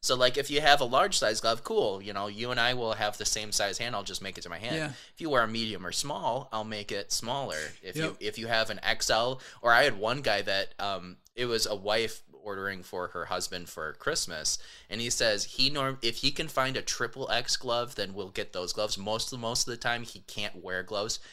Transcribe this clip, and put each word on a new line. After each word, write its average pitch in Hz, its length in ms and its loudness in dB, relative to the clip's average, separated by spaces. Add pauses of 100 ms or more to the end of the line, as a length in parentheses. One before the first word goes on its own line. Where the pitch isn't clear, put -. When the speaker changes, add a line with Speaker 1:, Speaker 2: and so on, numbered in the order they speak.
Speaker 1:
So, 131 160 4
like, 127 200 6
if 139 120 0
you 143 100 2
have 147 220 8
a 131 40 2
large 156 340 4
size 110 200 2
glove, 113 240 2
cool. 117 380 2
You 101 100 -8
know, 98 160 -4
you 110 240 -4
and 123 80 0
I 120 140 6
will 113 200 0
have 107 240 0
the 104 80 -2
same 107 280 -2
size 101 240 2
hand. 120 180 -4
I'll 101 80 -2
just 95 180 -8
make 98 160 -8
it - 40 -10
to 90 80 -10
my 85 100 -8
hand. 117 160 -4
Speaker 2:
Yeah. 151 160 -2 (220)
Speaker 1:
If - 80 -14
you 165 80 -2
wear 127 140 6
a 113 40 2
medium 107 380 -2
or 85 80 -6
small, 139 580 -2
I'll 110 140 -2
make 107 260 -6
it 101 220 -4
smaller. 113 460 -2 (220)
If 90 140 -10
you, 160 80 -2
Speaker 2:
Yep. - 160 -4
Speaker 1:
if 104 180 -6
you 113 100 -6
have 113 220 4
an 104 140 -6
X 110 260 0
L, 123 300 2 (220)
or 120 100 6
I 120 120 10
had 127 140 4
one 113 240 0
guy 107 200 2
that, 98 380 0
um, 92 380 -4 (180)
it 123 100 -2
was 117 200 2
a 107 100 0
wife 107 460 0 (120)
ordering 95 500 -6
for 90 240 -4
her 87 160 -6
husband 87 460 -4
for 78 240 -6
Christmas, 87 640 -2 (320)
and 104 100 -4
he 120 100 -2
says 110 360 2
he 131 240 2
norm-, 135 320 0
if 113 160 0
he 135 140 2
can 160 180 -2
find 131 260 0
a 107 60 -2
triple 123 500 -4
X 117 240 2
glove, 120 400 -2
then 95 180 -4
we'll 95 180 -6
get - 200 -6
those 90 220 -4
gloves. 107 240 -2
Most 104 340 -2
of, 127 80 -6
most 120 260 0
of 123 60 -2
the 117 60 -6
time, 117 260 0
he 107 240 -12
can't 104 340 -6
wear 92 220 -2
gloves 104 360 -2 (140)